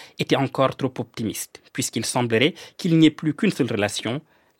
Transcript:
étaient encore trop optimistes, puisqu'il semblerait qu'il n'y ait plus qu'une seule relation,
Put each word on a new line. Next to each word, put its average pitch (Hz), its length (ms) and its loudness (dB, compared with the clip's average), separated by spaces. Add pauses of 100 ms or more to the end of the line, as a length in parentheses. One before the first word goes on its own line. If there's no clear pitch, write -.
(180)
étaient - 180 2
encore 131 400 2
trop - 220 -2
optimistes, - 640 -8 (120)
puisqu'il - 340 -4
semblerait 123 480 0 (200)
qu'il 165 220 2
n'y 160 80 8
ait 151 60 6
plus 151 240 -4
qu'une 196 160 2
seule 123 200 -2
relation, 110 480 -2 (400)